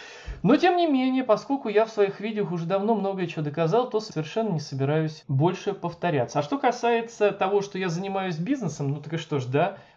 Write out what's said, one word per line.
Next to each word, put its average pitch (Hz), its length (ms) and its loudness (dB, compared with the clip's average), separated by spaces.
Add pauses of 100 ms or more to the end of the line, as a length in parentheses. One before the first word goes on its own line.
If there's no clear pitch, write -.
(420)
Но, 247 140 6
тем 359 200 4
не 339 100 2
менее, 262 360 2
поскольку 269 460 0
я 208 160 4
в 220 60 -6
своих 196 300 0
видео 208 300 -2
уже 170 160 -4
давно 196 280 0
многое 190 320 -2
чего 160 160 -4
доказал, 170 460 2
то 214 120 0
совершенно 208 520 -4
не 156 80 -2
собираюсь 151 680 -2
больше 180 460 2
повторяться. 165 640 -2
А - 40 2
что 277 160 -2
касается 233 720 2
того, 196 300 2
что 196 180 -6
я 185 100 -2
занимаюсь 190 480 -2
бизнесом, 175 540 -2
ну 147 100 -4
так - 120 -12
и 165 40 -2
что 151 220 -4
ж, 120 80 -4
да, 156 320 0 (180)